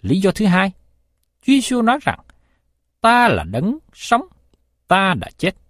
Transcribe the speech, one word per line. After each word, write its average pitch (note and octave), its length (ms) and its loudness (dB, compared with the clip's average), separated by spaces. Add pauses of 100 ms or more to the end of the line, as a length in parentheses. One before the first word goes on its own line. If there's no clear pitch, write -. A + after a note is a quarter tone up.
Lý C#3 200 -2
do F#3+ 100 2
thứ G#3+ 160 -2
hai, F#3 260 0 (680)
Chúa - 120 0
Giêsu B3+ 300 0
nói A#3 200 0
rằng, - 180 -4 (800)
"Ta A#3+ 280 4
là F#2 160 0
đấng C#3 340 -4 (140)
sống, - 300 -2 (640)
ta F#3 260 2
đã - 240 -8
chết." F#3 180 -4 (140)